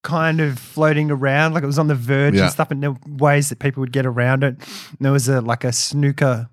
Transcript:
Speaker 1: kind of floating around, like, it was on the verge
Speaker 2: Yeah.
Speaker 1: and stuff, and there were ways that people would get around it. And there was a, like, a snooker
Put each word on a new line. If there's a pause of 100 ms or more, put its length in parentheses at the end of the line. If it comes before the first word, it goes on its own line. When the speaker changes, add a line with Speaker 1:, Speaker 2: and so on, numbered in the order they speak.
Speaker 1:
kind
of
floating
around,
like,
it
was
on
the
verge
Speaker 2:
Yeah.
Speaker 1:
and
stuff,
and
there
were (100)
ways
that
people
would
get
around
it. (340)
And
there
was
a,
like,
a
snooker